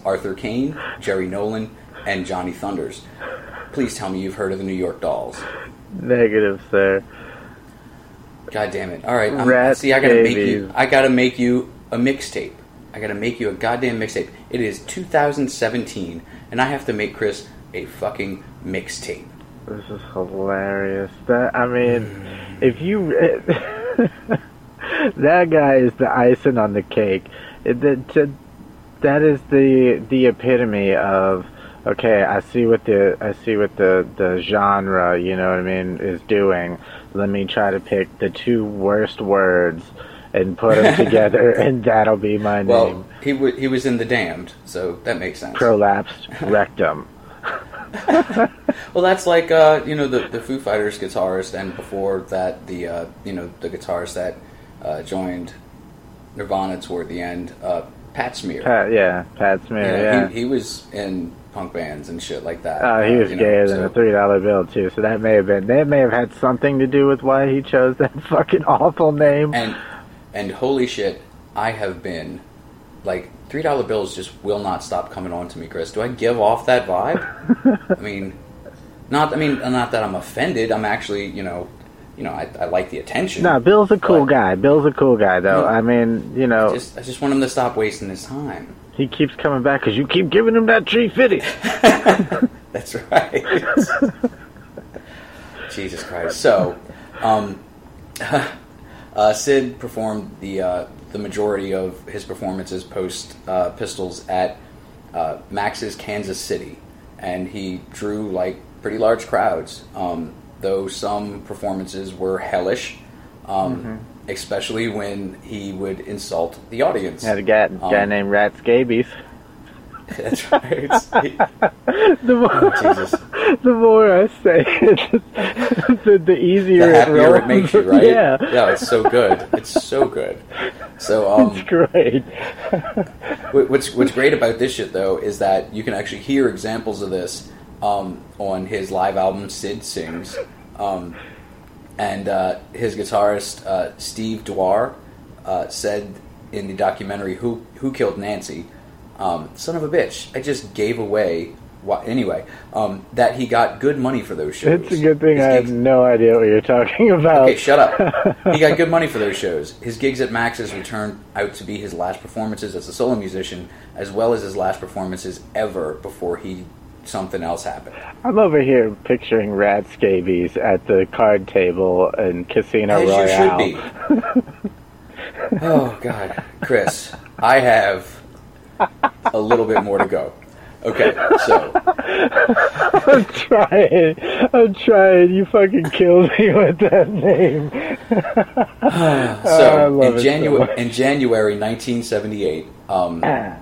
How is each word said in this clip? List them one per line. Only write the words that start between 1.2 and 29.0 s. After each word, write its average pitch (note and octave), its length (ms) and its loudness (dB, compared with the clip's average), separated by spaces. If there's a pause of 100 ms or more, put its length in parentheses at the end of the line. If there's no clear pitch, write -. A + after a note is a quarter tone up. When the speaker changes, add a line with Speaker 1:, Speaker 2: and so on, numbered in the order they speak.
Speaker 1:
Nolan, G#2+ 460 -6 (320)
and F#2+ 200 -4
Johnny F2+ 260 -6
Thunders. F2+ 500 -8 (680)
Please B2+ 240 -4
tell G2+ 120 -8
me F#2+ 120 -6
you've F#2+ 140 -8
heard G2 180 -4
of F#2+ 60 -8
the G2 60 -10
New F#2+ 80 -4
York F2+ 280 -6
Dolls. A#1+ 360 -6 (640)
Speaker 2:
Negative, G#2+ 600 2 (100)
sir. G2 320 2 (1500)
Speaker 1:
God G#2+ 200 -4
damn F#2+ 200 -8
it! E2 140 -14
All A#2+ 100 -2
right, G#2+ 180 0
I'm, C3 160 0
Speaker 2:
Rat B2+ 280 4
Speaker 1:
see, C3+ 160 0
I C3+ 80 4
gotta A#2+ 220 6
make A#2 140 2
you, G#2 220 0 (100)
Speaker 2:
Scabies. G2 80 -16
Speaker 1:
I C3 100 2
gotta C3+ 240 4
make B2 280 2
you B2 340 0 (180)
a A2+ 60 -6
mixtape. B2 560 -4 (420)
I G#2+ 60 -14
gotta G#2 140 -6
make A#2 260 -6
you A2 100 -2
a - 20 -6
goddamn A#2 460 -4
mixtape. - 300 -6 (220)
It B2 100 -4
is G#2+ 260 -6
two - 180 -10
thousand C#3+ 460 0
seventeen, G#2 720 -6 (280)
and A#2 100 -4
I C3 60 0
have C#3 200 -6
to B2 60 -4
make G#2 240 -4
Chris G2+ 320 -6 (260)
a F#2 120 -10
fucking G2 580 -8 (200)
mixtape. - 640 -10 (400)
Speaker 2:
This G#2 240 -12
is G2+ 100 -12 (120)
hilarious. G2 1000 -4 (160)
That, B2 300 0
I B2 100 0
mean, A#2+ 400 0
Speaker 1:
Mm. - 560 -14
Speaker 2:
if B2 180 2
you, F#3 280 -2
<laughs> - 2000 -4
that E3 340 4
guy D3 260 4
is B2+ 180 4
the B2+ 140 0
icing B2 480 2
on G#2+ 160 2
the G2+ 100 -2
cake. F#2+ 420 -2 (420)
It, A#2+ 140 0
that, C3+ 340 0
to, C#3+ 180 2 (680)